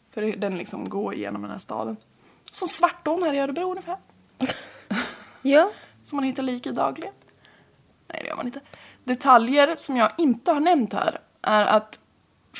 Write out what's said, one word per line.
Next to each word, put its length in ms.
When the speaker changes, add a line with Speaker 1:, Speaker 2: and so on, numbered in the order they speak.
Speaker 1:
För 80
den 360
liksom 320
går 240
igenom 280
den 100
här 80
staden. 380
Som 160
Svartån 560
här 100
i 60
Örebro 320
ungefär. 260
<laughs> 1040
Speaker 2:
Ja. 300
Speaker 1:
Som 140
man 80
hittar 180
lik 220
i 60
dagligen. 420
Nej, 160
det 60
gör 60
man 100
inte. 160
Detaljer 720
som 220
jag 200
inte 340
har 80
nämnt 340
här 280
är 240
att 340